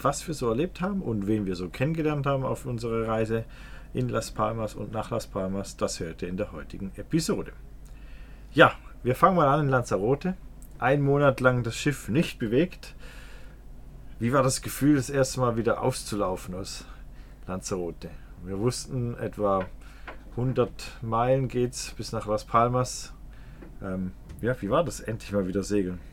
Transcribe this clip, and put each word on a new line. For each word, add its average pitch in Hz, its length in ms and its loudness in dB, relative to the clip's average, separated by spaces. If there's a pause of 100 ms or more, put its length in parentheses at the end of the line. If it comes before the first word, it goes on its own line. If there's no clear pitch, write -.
was - 240 0
wir 160 80 -4
so 123 160 0
erlebt 156 320 0
haben 190 180 0
und 107 260 0
wen 104 200 2
wir 92 100 0
so 90 140 -4
kennengelernt 151 560 0
haben 139 180 2
auf 120 220 -4
unserer 113 420 0
Reise 113 360 2 (500)
in 123 160 0
Las 113 220 -2
Palmas 110 420 -2
und 104 180 -8
nach 110 180 -4
Las 117 160 -2
Palmas, 95 520 -4
das - 220 -2
hört 82 200 -6
ihr 90 80 -4
in 92 80 -4
der - 160 -4
heutigen 92 440 -8
Episode. 151 560 0 (1000)
Ja, 147 200 10 (300)
wir 123 120 2
fangen 185 220 6
mal 151 120 8
an 147 120 6
in 143 100 4
Lanzarote. 127 640 2 (420)
Ein 139 220 4
Monat 139 400 6
lang 127 220 6
das 113 140 -2
Schiff - 340 0
nicht 151 280 2
bewegt. 123 560 0 (1300)
Wie 117 120 2
war 139 100 6
das 127 200 2
Gefühl, 143 340 4
das 131 140 0
erste 135 300 2
Mal 120 160 4
wieder 113 260 2
auszulaufen 101 720 -2
aus - 300 -8 (600)
Lanzarote? 90 640 -6 (340)
Wir 95 140 -4
wussten, 120 600 -2
etwa 98 480 2 (680)
hundert 127 680 0
Meilen 120 460 4
geht's 123 480 0
bis - 160 -8
nach 110 140 -4
Las 104 180 0
Palmas. 123 680 2 (680)
Ähm, 92 300 -4 (280)
ja, 123 220 0
wie 98 80 -2
war 170 140 4
das, - 160 -6
endlich 110 320 -6
mal 98 160 2
wieder 92 140 0
segeln? 90 360 0 (140)